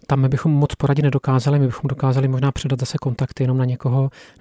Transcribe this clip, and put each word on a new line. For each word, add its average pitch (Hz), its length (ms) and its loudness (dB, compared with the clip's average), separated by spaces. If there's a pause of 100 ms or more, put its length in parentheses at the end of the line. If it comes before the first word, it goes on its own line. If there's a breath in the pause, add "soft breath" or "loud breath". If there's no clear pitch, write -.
Tam 135 140 2
my 131 80 2
bychom 139 240 0
moc 143 220 2
poradit 143 280 0
nedokázali, 135 560 0
my 139 80 4
bychom 123 220 -4
dokázali 135 400 0
možná 131 240 0
předat 131 280 -4
zase - 200 -4
kontakty 127 440 -4
jenom 127 140 0
na 131 60 2
někoho, 127 460 0 (300 loud breath)